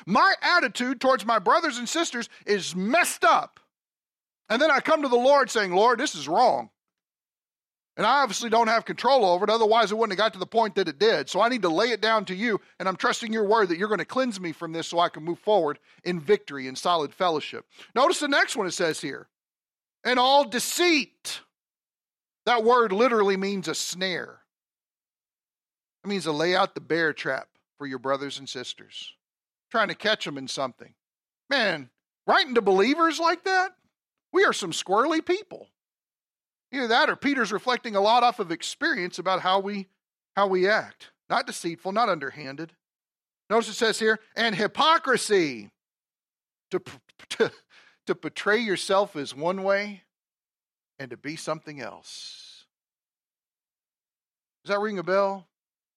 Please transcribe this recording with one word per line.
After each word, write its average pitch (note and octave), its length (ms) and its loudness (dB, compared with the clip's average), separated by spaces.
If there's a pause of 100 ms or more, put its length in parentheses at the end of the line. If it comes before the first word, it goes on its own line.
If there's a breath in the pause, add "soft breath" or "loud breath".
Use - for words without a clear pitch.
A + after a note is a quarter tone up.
my D4 340 4
attitude C4+ 600 0
towards A#3 260 2
my A3+ 140 2
brothers C#4 360 2
and A#3+ 120 -8
sisters D#4 400 -4 (160 loud breath)
is E3+ 320 -2
messed C4 480 0
up. B3 340 2 (920)
And A#3 140 0
then D#4 80 4
I C4+ 80 4
come D4+ 240 2
to C#4 60 -2
the A#3+ 80 4
Lord C4 340 6
saying, G3 240 0
"Lord, A3+ 240 4
this C#4+ 160 -4
is C#3+ 140 -10
wrong." D#3+ 420 2 (1300)
And G3 100 -2
I C4+ 140 4
obviously A#3 300 -4
don't A3+ 180 4
have A3+ 160 2
control A#3+ 400 2
over F3+ 200 2
it, G#3 60 2
otherwise A3 400 4
it G#3+ 60 0
wouldn't G#3 220 0
have G#3 60 2
got G#3+ 100 0
to F#3+ 40 -18
the F3+ 80 -8
point A3 280 0
that F#3+ 120 0
it C#3+ 120 -8
did. F3+ 320 2
So F#3 100 -2
I A3+ 80 4
need B3 140 -2
to F3+ 80 2
lay A3 220 2
it G3+ 100 -2
down A3 240 0
to F#3 80 -8
you, G#3 260 -2 (180 soft breath)
and F#3 100 -4
I'm F3+ 80 -2
trusting A#3 360 -2
your A3 120 0
word G3+ 260 4
that E3 80 -2
you're G#3 100 -2
gonna F#3 160 -2
cleanse B3 340 -4
me F3 140 -8
from E3 200 -12
this E3 160 -8
so E3+ 100 -2
I E3+ 100 2
can D#3 160 -12
move E3+ 140 -6
forward E3+ 400 2 (260 soft breath)
in F3+ 160 -4
victory C#3 480 -2
and C3 80 -12
solid E3 380 -2
fellowship. D3+ 520 -2 (280 loud breath)
Notice C#4 260 2
the D4 80 -2
next D#4 260 0
one G#3 120 -4
it D#3+ 60 -6
says D#3+ 280 -2
here, - 280 -12 (760)
"And B3 140 2
all C4+ 260 6
deceit." C4 960 -2 (1040)
That A#3 200 0
word A#3 280 4
literally G#3 460 2
means G3 280 -4
a D3+ 80 -4
snare. F3 680 -8 (1600)
It F#3+ 40 -10
means F#3+ 160 -4
to D#3+ 80 -2
lay E3 220 0
out F#3+ 200 0
the C#3 80 -12
bear D#3 320 -2
trap - 340 -8 (300)
for C#3+ 80 -12
your C3 120 -10
brothers C3+ 400 -4
and C3+ 100 -16
sisters, - 680 -14 (560)
trying G#3+ 180 0
to D#3+ 60 -8
catch G#3+ 320 -2
them D3 100 -8
in C3+ 120 -10
something. C#3+ 460 -8 (540)
Man, F#3+ 420 0 (360)
writing D4 300 2
to A3+ 60 4
believers C#4 560 2
like E4+ 260 0
that, F#4+ 300 0 (580)
we F#4+ 120 4
are B3+ 80 4
some E3+ 200 -6
squirrely C#4 520 0
people. - 460 -6 (1040)
Either B3+ 160 -4
that B3+ 200 4
or G#3 80 -2
Peter's B3 360 0
reflecting A#3 420 -4
a G3 60 2
lot A3+ 220 4
off A#3+ 180 2
of E3+ 100 -6
experience F3+ 680 -4
about F3+ 220 -2
how F#3 200 2
we, G3 260 -8 (480)
how G3+ 120 2
we F#3 220 2
act. F#3+ 440 -4 (160)
Not B3+ 180 -2
deceitful, F3+ 460 -8
not A3+ 160 0
underhanded. D3 640 -8 (720)
Notice A3 200 0
it G3+ 60 -12
says A3+ 240 0
here, A3 220 0 (140 soft breath)
"And A3 200 0
hypocrisy." G#3 1160 0 (1040)
To F#3 80 -2
p-, - 120 -14 (180)
<laughs> - 200 -20
to, G3 220 0 (540 soft breath)
to F#3 80 -4
portray G3+ 440 -2
yourself G3 560 -2
as C#3 200 -10
one F3 280 -4
way G3 400 -2 (960)
and C3 120 -16
to A#2 60 -14
be D3+ 200 -12
something D#3 440 -10
else. - 840 -18 (2000)
Does G3+ 100 -4
that G3+ 60 -2
ring G#3 180 -4
a E3 60 -8
bell? G3 420 -2 (500)